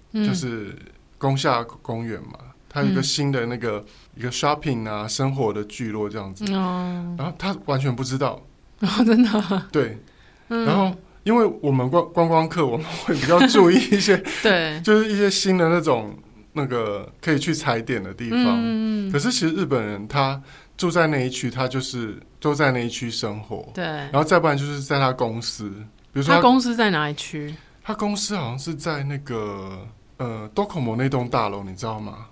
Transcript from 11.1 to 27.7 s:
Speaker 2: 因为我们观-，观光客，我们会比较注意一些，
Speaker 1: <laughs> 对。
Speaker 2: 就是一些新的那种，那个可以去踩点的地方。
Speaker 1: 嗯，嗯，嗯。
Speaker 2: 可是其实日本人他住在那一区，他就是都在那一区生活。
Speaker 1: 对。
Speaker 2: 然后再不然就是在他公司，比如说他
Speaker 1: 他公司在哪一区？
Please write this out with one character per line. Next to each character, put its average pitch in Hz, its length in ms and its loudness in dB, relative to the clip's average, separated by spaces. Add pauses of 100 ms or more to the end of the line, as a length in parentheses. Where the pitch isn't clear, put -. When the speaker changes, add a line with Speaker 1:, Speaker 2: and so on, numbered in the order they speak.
Speaker 2:
因 214 100 4
为 233 160 6 (120)
我 143 100 2
们 127 160 2
观-， 170 240 4
观 165 160 4
光 160 180 4
客， 160 200 0
我 120 100 0
们 160 80 -4 (200)
会 160 100 0
比 131 120 -2
较 170 200 8
注 202 240 8
意 185 60 8
一 - 220 4
些， 190 320 4
Speaker 1:
<laughs> - 120 -6
对。 165 400 2
Speaker 2:
就 214 180 6
是 220 100 0
一 202 60 0
些 202 140 4
新 190 260 2
的 170 140 4
那 170 100 4
种， 117 340 0 (380)
那 147 140 -2
个 107 440 -2 (120)
可 160 100 0
以 151 60 4
去 151 160 0
踩 123 260 0
点 117 220 -4
的 95 100 -10
地 117 160 -8
方。 233 120 0
Speaker 1:
嗯， 220 680 0
嗯， - 0 -
嗯。 196 40 -4
Speaker 2:
可 143 60 2
是 233 140 0
其 - 60 0
实 165 160 0
日 185 100 0
本 131 200 0
人 104 220 -8
他 135 340 -2 (360)
住 175 140 -2
在 170 160 4
那 139 200 2
一 127 40 -2
区， 127 200 -4
他 127 160 -2
就 127 140 -4
是 117 400 -8 (180)
都 147 160 0
在 139 160 4
那 123 160 0
一 120 40 -4
区 120 200 -6
生 107 320 -4
活。 104 300 -8
Speaker 1:
对。 180 120 -6
Speaker 2:
然 143 280 -8
后 139 100 4
再 175 160 4
不 165 80 2
然 143 100 2
就 143 100 -4
是 143 160 -6
在 139 160 -2
他 135 160 2
公 117 260 -4
司， 107 300 -6 (420)
比 139 80 -4
如 - 20 0
说 269 120 4
他 - 20 8
Speaker 1:
他 - 60 6
公 254 180 8
司 240 160 -2
在 220 140 2
哪 151 180 0
一 147 60 -6
区？ 147 400 -10 (280)